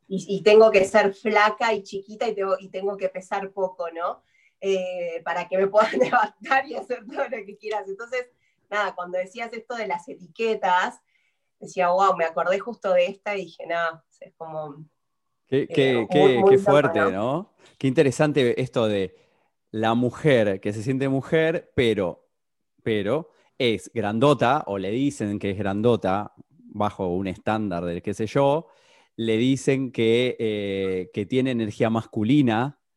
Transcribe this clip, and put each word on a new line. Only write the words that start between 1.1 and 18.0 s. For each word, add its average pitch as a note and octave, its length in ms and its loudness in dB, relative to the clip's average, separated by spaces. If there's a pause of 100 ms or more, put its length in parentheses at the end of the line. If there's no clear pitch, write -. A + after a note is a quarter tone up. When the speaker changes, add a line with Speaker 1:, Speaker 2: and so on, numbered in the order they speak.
Speaker 1:
flaca A3 600 0
y G3+ 100 -4
chiquita, G#3+ 440 -8
y A3 80 -4
tengo, G3 240 -2
y F#3+ 100 -18
tengo G3 280 -6
que F#3+ 120 -4
pesar G3 420 -8
poco, F3+ 400 -4
¿no? E3+ 320 -8 (360)
Eh, F3+ 640 -4
para E3+ 240 -4
que F#3 100 -2
me G3 100 2
puedan G#3+ 240 4
<laughs> B3 220 2
levantar A#3+ 540 0
y C#4 80 -10
hacer B3 320 -10
todo C#4+ 160 -6
lo A3+ 220 -8
que G3 120 -18
quieras". G#3 300 -8
Entonces, A#3 400 -8 (420)
nada, G#3 260 -2
cuando F3+ 220 -8
decías A3+ 360 -8
esto A#3 220 -10
de G#3+ 120 -6
las F#3 220 -6
etiquetas, G3+ 880 -2 (600)
decía, F3+ 300 -2
"Wow", F#3 280 2
me E3+ 80 0
acordé F3 340 -2
justo G3+ 340 -6
de F3+ 140 4
esta G3+ 300 -8
y F3+ 80 -8
dije, - 220 -18
"No", E3 360 -4 (160)
es - 160 -20
como, D#3 480 -12 (640)
Speaker 2:
Qué, C3+ 220 0
Speaker 1:
eh, - 60 -10
Speaker 2:
qué, A#2+ 340 2
Speaker 1:
muy, C#3+ 220 6
Speaker 2:
qué, B2 60 2
Speaker 1:
muy A#2 120 6
Speaker 2:
qué C3 80 8
Speaker 1:
loco, G3 60 2
Speaker 2:
fuerte, C#3+ 300 4
Speaker 1:
¿no? G2+ 180 2
Speaker 2:
¿no? B2+ 420 -4 (240)
Qué C3+ 100 -2
interesante C3+ 760 2